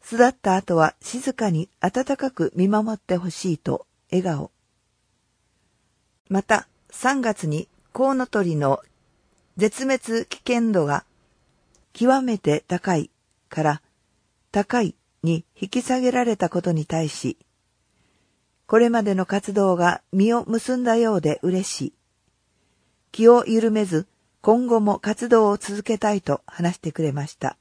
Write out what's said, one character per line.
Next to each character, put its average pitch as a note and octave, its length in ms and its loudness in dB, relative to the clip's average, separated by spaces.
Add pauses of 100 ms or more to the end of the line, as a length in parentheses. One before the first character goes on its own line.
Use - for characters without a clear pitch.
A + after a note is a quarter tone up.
巣 - 160 -10
立 A#3+ 120 6
っ C4 40 0
た F#3+ 240 -2
後 F#3 200 -2
は D#3 240 2
静 B3+ 320 -8
か G#3+ 180 -2
に E3 180 -2 (120)
温 C4 360 -2
か C4+ 140 -4
く E3+ 260 -4
見 F3+ 120 2
守 G#3+ 280 -2
っ - 20 -12
て - 180 -4
ほ F3 140 -6
し F3 240 -4
い D3 40 -10
と - 280 -6 (240)
笑 F3+ 140 0
顔。 D3+ 260 -4 (1800)
ま G3 140 0
た、 - 260 0 (220)
三 C4+ 300 -2
月 A3 260 -4
に D3+ 220 -4 (240)
コ C4+ 180 0
ウ C4+ 40 0
ノ B3+ 120 -2
ト G#3+ 160 -2
リ E3+ 140 -2
の C#3 240 0 (760)
絶 G#3+ 280 -2
滅 B3+ 420 -2
危 - 120 -14
険 A#3 340 0
度 E3+ 140 2
が C#3+ 180 -2 (880)
極 C4 300 2
め A#3 160 -2
て D3+ 280 0
高 F3+ 300 -2
い D3 140 -4 (380)
か - 140 -6
ら D3 200 0 (680)
高 A3 320 0
い F#3+ 140 -4 (260)
に E3 220 -2 (100)
引 F#3+ 140 -10
き B3+ 140 -4
下 B3+ 180 -2
げ B3+ 100 2
ら B3 140 0
れ A3+ 120 0
た F3+ 120 -2
こ F3 140 -4
と F3 100 0
に D#3 140 -2
対 D#3+ 220 -2
し、 - 300 -6 (1300)
こ A3 80 6
れ A#3 100 6
ま A#3 140 0
で G3+ 140 0
の F#3 100 -2
活 G3+ 260 -4
動 F#3+ 220 2
が F3 260 0 (120)
実 G3+ 220 2
を A#3+ 100 -2
結 A3+ 320 -4
ん B3 80 -4
だ A3+ 120 2
よ A3+ 180 2
う F#3 60 0
で D3+ 220 -2
嬉 F#3 260 -2
し - 180 -10
い。 - 80 -10 (1160)
気 A3+ 180 6
を A#3+ 160 8
緩 A3+ 280 2
め G#3+ 120 2
ず、 F3+ 220 -2 (360)
今 A#3+ 260 2
後 A#3 100 4
も G#3 220 0
活 G#3+ 280 -6
動 A3 220 6
を G#3 60 0
続 G3+ 260 -10
け G#3+ 160 -4
た G#3 160 0
い G3 80 -4
と - 240 -2
話 F3 300 -4
し - 20 -20
て D#3 140 -8
く - 100 -6
れ D3+ 80 0
ま C#3+ 160 -6
し - 80 -16
た。 - 260 -8